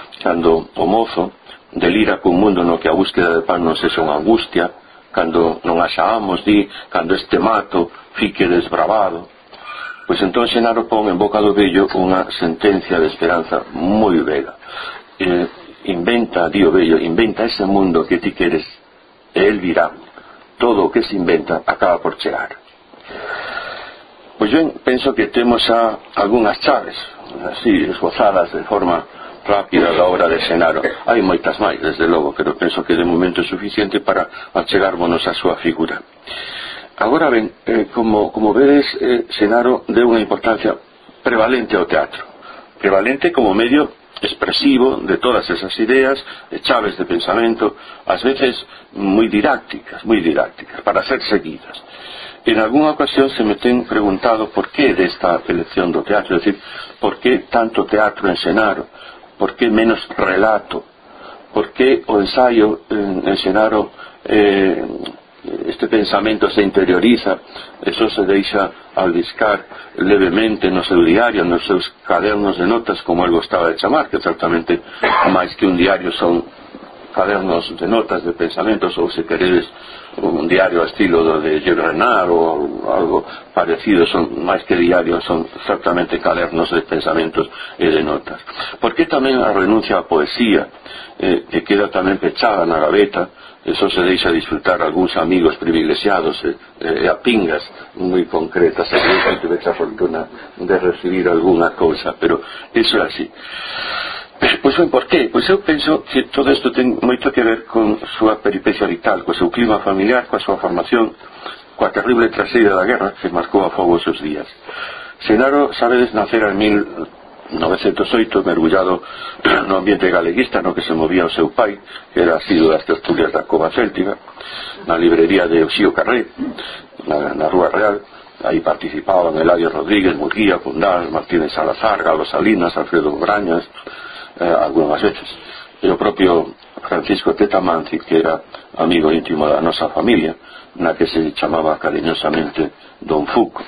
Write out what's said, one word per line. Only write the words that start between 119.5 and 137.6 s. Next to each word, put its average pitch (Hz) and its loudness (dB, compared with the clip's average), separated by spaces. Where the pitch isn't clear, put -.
no 95 0
ambiente 92 2
galeguista 87 0
no 90 -2
que - -4
se 82 -4
movía 82 2
o 82 -2
seu 87 0
pai, 104 0
que 87 2
era 85 4
asiduo 80 2
das 78 2
tertulias - 0
da 78 -2
Cova 80 0
Céltica, 98 -2
na 82 2
librería 85 4
de 82 4
Oxío 80 2
Carré, 113 0
na, 73 -2
na 78 -2
Rúa 90 2
Real. 101 0
Aí - 0
participaban 87 -2
Eladio 82 2
Rodríguez, 82 0
Murguía, 90 0
Fundal, 85 -2
Martínez 78 -2
Salazar, 85 -2
Galo 80 0
Salinas, 87 0
Alfredo 78 0
Brañas, 85 0
eh, 85 2
algunhas 76 0
veces. - -4
E 95 2
o 87 0
propio 92 2
Francisco 95 -2
Tetamanzi, 90 0